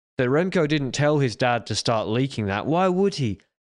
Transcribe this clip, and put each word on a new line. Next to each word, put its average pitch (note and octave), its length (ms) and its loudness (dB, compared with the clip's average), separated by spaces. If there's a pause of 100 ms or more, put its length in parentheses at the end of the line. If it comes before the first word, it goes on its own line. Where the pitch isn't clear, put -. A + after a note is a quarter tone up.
(160)
that B2 120 2
Remco E3+ 400 2
didn't C#3+ 240 0
tell D3 260 2
his B2+ 180 0
dad A#2+ 300 0
to A2 80 -4
start G#2+ 340 0
leaking A#2 380 -2
that. G2 200 -2
Why F3 220 2
would F#3+ 280 0
he? A2 220 -2 (240)